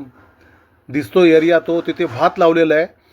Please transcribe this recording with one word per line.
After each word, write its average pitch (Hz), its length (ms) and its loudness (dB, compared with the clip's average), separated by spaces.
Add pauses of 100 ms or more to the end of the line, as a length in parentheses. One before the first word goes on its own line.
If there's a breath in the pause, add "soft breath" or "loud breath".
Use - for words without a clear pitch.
(880 soft breath)
दिसतो 147 340 -2
एरिया, 160 360 4
तो 165 220 -4
तिथे 170 240 -6
भात 143 240 -2 (100)
लावलेला 165 360 2
आहे. 165 120 -2 (240 soft breath)